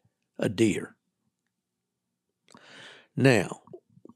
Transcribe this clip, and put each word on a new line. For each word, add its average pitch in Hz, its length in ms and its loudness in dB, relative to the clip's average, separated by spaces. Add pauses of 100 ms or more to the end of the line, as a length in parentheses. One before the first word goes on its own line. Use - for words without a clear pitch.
(380)
a - 100 -2
deer. 101 480 -2 (2250)
Now, 117 460 2 (540)